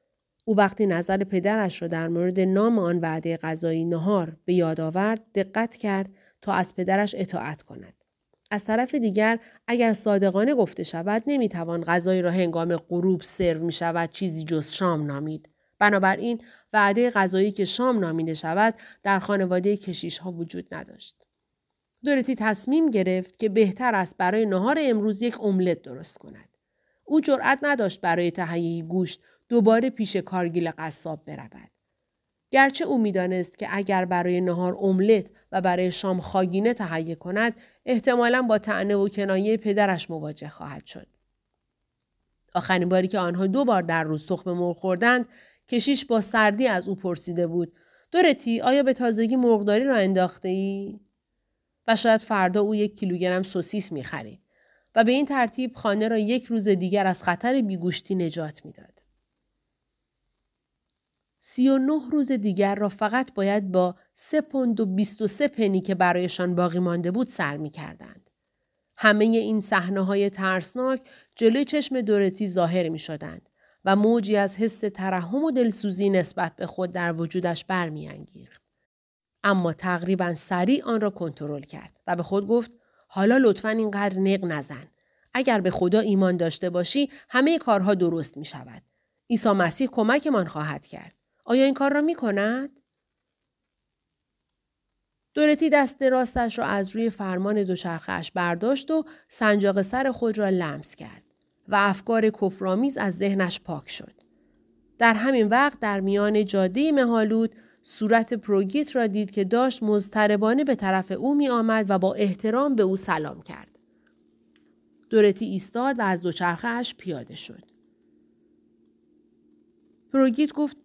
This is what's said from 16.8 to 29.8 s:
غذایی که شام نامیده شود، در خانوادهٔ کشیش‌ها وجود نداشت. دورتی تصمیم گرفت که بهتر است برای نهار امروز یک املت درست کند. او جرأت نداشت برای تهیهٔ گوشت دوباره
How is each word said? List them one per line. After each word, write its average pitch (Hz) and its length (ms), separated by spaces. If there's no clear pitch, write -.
غذایی 196 420
که 202 120
شام 240 340
نامیده 165 360
شود، 185 400
در 196 160
خانوادهٔ 190 580
کشیش‌ها 175 560
وجود 170 420
نداشت. - 460
دورتی 262 300
تصمیم 240 560
گرفت 185 480
که 220 100
بهتر 214 460
است 190 240
برای 208 280
نهار 208 340
امروز 220 420
یک 240 180
املت 185 420
درست 135 360
کند. - 300
او 302 160
جرأت 269 420
نداشت 247 380
برای 175 300
تهیهٔ 170 560
گوشت 175 340
دوباره 233 420